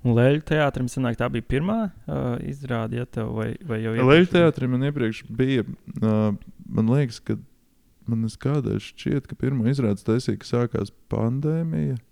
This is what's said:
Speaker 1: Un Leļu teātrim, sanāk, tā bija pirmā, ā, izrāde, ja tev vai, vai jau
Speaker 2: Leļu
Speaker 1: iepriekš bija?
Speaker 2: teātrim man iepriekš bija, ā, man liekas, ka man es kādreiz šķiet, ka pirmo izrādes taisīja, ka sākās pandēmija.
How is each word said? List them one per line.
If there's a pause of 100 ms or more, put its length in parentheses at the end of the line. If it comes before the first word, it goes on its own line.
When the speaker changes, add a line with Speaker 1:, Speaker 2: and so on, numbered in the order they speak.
Speaker 1:
Un
Leļu
teātrim,
sanāk,
tā
bija
pirmā, (260)
ā, (260)
izrāde,
ja
tev
vai, (100)
vai
jau
Speaker 2:
Leļu
Speaker 1:
iepriekš
bija?
Speaker 2:
teātrim
man
iepriekš
bija, (380)
ā, (300)
man
liekas,
ka (720)
man
es
kādreiz
šķiet,
ka
pirmo
izrādes
taisīja,
ka
sākās (180)
pandēmija. (140)